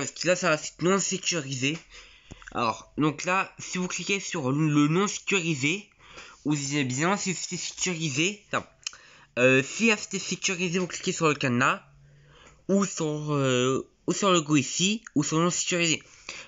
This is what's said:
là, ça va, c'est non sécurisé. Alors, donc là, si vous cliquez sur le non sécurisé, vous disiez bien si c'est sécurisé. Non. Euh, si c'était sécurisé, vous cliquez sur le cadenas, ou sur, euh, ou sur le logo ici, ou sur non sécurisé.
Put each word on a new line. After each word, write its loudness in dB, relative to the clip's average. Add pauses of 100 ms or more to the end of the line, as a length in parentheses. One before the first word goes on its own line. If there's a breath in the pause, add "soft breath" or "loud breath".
(260)
là, 4
ça 0
va, 4
c'est -12
non 4
sécurisé. -2 (760 loud breath)
Alors, -2
donc 0
là, -2
si -6
vous -2
cliquez -4
sur -2
le 4
non 2
sécurisé, -2 (560 loud breath)
vous 2
disiez -2
bien 0
si -4
c'est -8
sécurisé. -4
Non. -2 (760 loud breath)
Euh, 6
si 0
c'était -8
sécurisé, -2
vous 0
cliquez -4
sur 0
le 4
cadenas, 0 (840 soft breath)
ou 4
sur, -4
euh, 2 (160)
ou 2
sur 2
le 6
logo 2
ici, 0 (120)
ou 4
sur 0
non 4
sécurisé. 0 (440 loud breath)